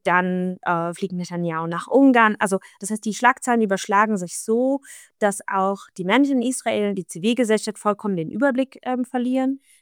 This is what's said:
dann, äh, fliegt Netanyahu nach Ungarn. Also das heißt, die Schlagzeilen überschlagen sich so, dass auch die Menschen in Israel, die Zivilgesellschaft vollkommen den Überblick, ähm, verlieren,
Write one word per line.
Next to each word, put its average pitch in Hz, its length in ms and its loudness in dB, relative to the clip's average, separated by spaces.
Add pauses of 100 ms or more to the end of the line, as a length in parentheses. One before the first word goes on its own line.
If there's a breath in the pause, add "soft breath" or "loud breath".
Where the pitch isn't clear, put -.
dann, 180 580 0
äh, 170 320 -2
fliegt 185 200 -6
Netanyahu 175 520 -4
nach 170 220 -6
Ungarn. 233 500 6
Also 190 220 0 (200 loud breath)
das 196 120 -8
heißt, 214 120 -6
die 208 120 -4
Schlagzeilen 240 460 2
überschlagen 202 560 0
sich 180 220 -8
so, 262 420 0 (360 loud breath)
dass 202 300 0
auch 196 400 -2 (100)
die 180 80 -6
Menschen 262 380 2
in 240 40 -2
Israel, 214 460 -2
die 185 140 -8
Zivilgesellschaft 220 720 0
vollkommen 202 360 -2
den 160 140 -4
Überblick, 262 540 -2
ähm, 254 220 -4
verlieren, 262 560 -2 (200 soft breath)